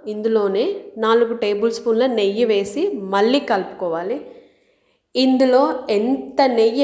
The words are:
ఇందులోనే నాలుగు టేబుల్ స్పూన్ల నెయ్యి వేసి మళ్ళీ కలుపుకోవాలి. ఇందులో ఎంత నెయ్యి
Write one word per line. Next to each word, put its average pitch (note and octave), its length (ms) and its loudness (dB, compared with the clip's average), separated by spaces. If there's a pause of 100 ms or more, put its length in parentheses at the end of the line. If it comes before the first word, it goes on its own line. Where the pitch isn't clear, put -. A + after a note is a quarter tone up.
ఇందులోనే G#3+ 720 0 (160)
నాలుగు A3+ 360 2
టేబుల్ G#3+ 380 -2
స్పూన్ల A3+ 340 0
నెయ్యి A3 400 0
వేసి A3 460 0 (220)
మళ్ళీ A3+ 260 2
కలుపుకోవాలి. F#3 800 -4 (1000)
ఇందులో C4 720 2
ఎంత A3+ 520 0
నెయ్యి A#3 420 2